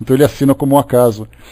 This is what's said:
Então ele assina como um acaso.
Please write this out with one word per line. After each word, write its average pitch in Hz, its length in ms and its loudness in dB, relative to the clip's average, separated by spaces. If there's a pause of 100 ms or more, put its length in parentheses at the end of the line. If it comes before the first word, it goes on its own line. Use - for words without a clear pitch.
Então 127 160 -2
ele 143 80 4
assina 135 300 0
como 139 220 -2
um - 20 4
acaso. 120 500 0 (240)